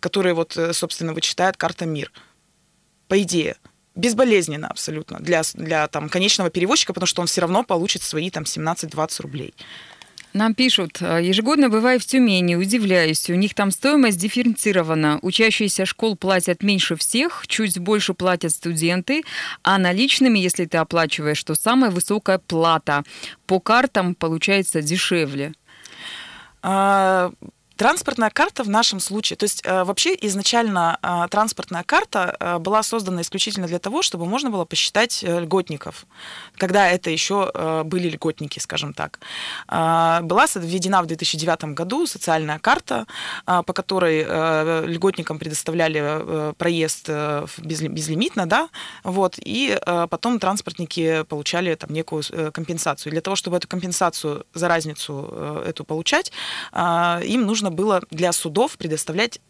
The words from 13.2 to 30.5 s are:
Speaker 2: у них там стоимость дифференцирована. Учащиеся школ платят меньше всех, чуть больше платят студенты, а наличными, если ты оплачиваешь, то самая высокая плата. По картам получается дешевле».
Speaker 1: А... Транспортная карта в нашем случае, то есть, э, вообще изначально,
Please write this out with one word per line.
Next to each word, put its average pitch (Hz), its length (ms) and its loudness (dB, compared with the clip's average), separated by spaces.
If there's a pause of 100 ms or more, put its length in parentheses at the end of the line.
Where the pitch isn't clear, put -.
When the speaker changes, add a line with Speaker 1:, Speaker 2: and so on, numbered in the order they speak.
Speaker 2:
у 175 60 0
них 190 200 2
там 196 180 2
стоимость 262 460 4
дифференцирована. 185 1000 2
Учащиеся 208 640 2
школ 214 300 -2
платят 180 480 2
меньше 196 320 2
всех, 262 540 0
чуть 202 320 0
больше 196 340 2
платят 180 380 0
студенты, 175 720 0 (400)
а 190 140 6
наличными, 214 600 4
если 180 260 2
ты 165 140 0
оплачиваешь, 160 640 0
то 156 140 -2
самая 247 340 4
высокая 190 480 0
плата. 160 640 2 (460)
По 185 100 4
картам 214 560 2
получается 165 680 0
дешевле». 151 720 -2 (1080)
Speaker 1:
А... 190 680 4 (440)
Транспортная 233 540 2
карта 294 340 0
в 214 40 -4
нашем 202 300 2
случае, 196 380 -4
то - 80 -2
есть, - 200 -2
э, 185 200 2
вообще 196 280 0 (100)
изначально, 196 800 0